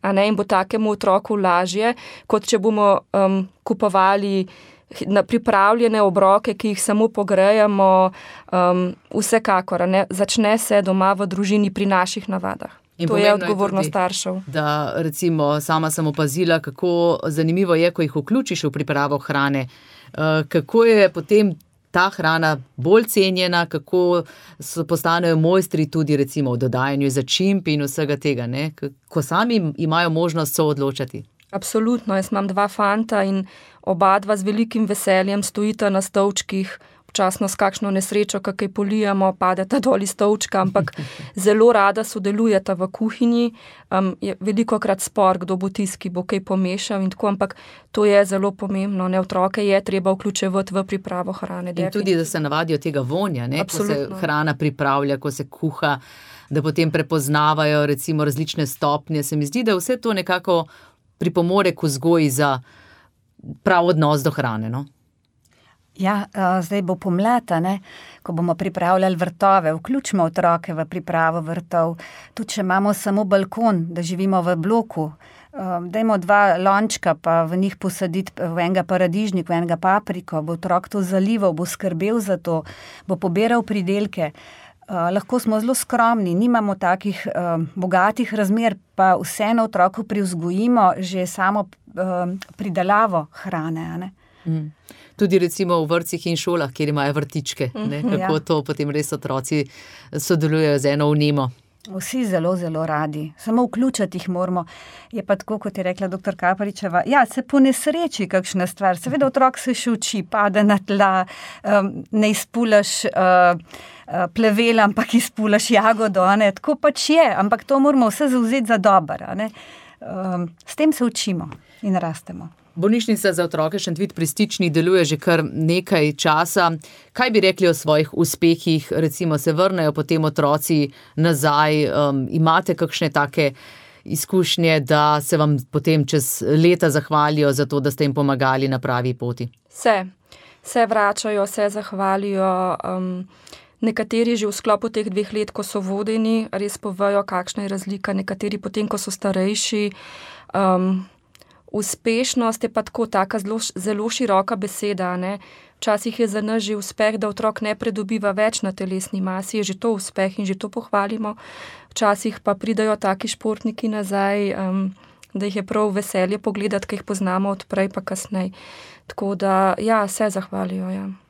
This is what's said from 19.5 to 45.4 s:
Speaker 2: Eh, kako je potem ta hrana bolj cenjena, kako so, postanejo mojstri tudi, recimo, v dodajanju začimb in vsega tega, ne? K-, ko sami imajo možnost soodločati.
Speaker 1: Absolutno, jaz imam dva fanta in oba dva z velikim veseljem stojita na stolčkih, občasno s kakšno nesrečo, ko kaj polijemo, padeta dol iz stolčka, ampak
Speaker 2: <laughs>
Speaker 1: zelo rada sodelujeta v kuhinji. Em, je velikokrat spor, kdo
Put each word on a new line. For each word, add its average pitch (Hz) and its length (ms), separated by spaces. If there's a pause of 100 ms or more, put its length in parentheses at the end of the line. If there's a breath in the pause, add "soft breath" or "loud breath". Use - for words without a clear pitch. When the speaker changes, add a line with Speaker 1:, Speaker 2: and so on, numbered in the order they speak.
Speaker 2:
Eh, 156 360
kako 196 400
je 208 240
potem 202 460 (380)
ta 180 160
hrana 160 480 (160)
bolj 185 320
cenjena, 180 600
kako 175 580 (340 loud breath)
so, 165 260
postanejo 165 520
mojstri 170 520
tudi, 151 280
recimo, 139 360
v 120 80
dodajanju 135 500
začimb 180 580
in 151 140
vsega 143 360
tega, 131 300
ne? 143 240
K-, 143 180 (160)
ko - 160
sami 220 380 (160)
imajo 165 340
možnost 160 460
soodločati. 139 680 (260)
Speaker 1:
Absolutno, 220 680
jaz 190 140
imam 196 180
dva 196 200
fanta 208 560
in 190 220 (340 loud breath)
oba 190 380
dva 202 180
z 196 80
velikim 220 420
veseljem 196 580
stojita 214 460
na 190 120
stolčkih, 196 800 (260 soft breath)
občasno 190 420
s 190 80
kakšno 202 360
nesrečo, 196 480
ko 196 120
kaj 190 180
polijemo, 202 640
padeta 190 460
dol 196 220
iz 196 100
stolčka, 208 480
ampak 190 320 (240 loud breath)
Speaker 2:
<laughs> - 220
Speaker 1:
zelo 214 320
rada 208 340
sodelujeta 202 720
v 185 160
kuhinji. 233 560 (420 loud breath)
Em, 190 300
je 196 200
velikokrat 208 600
spor, 190 380
kdo 180 180